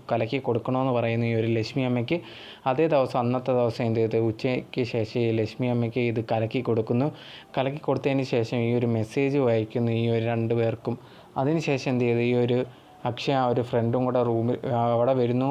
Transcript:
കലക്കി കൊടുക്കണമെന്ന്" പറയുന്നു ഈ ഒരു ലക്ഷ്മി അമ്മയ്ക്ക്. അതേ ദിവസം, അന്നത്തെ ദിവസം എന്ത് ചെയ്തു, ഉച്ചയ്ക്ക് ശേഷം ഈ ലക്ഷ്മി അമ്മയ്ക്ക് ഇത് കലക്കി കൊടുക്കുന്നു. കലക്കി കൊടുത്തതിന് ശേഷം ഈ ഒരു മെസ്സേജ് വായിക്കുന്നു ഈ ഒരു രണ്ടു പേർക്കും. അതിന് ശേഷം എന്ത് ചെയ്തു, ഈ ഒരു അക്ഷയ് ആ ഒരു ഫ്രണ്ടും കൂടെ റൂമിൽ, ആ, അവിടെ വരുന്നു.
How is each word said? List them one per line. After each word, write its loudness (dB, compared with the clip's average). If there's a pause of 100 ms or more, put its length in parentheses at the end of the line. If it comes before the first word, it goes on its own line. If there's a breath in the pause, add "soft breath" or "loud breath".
കലക്കി -2
കൊടുക്കണമെന്ന്" 0
പറയുന്നു 0
ഈ 0
ഒരു 0
ലക്ഷ്മി -2
അമ്മയ്ക്ക്. 0 (480 loud breath)
അതേ 2
ദിവസം, 2
അന്നത്തെ 0
ദിവസം 0
എന്ത് 0
ചെയ്തു, 2
ഉച്ചയ്ക്ക് -2
ശേഷം -2
ഈ 2
ലക്ഷ്മി -2
അമ്മയ്ക്ക് 0
ഇത് 0
കലക്കി -2
കൊടുക്കുന്നു. 0 (440 loud breath)
കലക്കി -4
കൊടുത്തതിന് 0
ശേഷം 0
ഈ 2
ഒരു 2
മെസ്സേജ് 0
വായിക്കുന്നു 2
ഈ 0
ഒരു 2
രണ്ടു 0
പേർക്കും. -2 (400 loud breath)
അതിന് 0
ശേഷം -2
എന്ത് 2
ചെയ്തു, 2
ഈ 2
ഒരു 2 (440 loud breath)
അക്ഷയ് -2
ആ 2
ഒരു 0
ഫ്രണ്ടും 0
കൂടെ 2
റൂമിൽ, 0 (100)
ആ, 0
അവിടെ 4
വരുന്നു. 2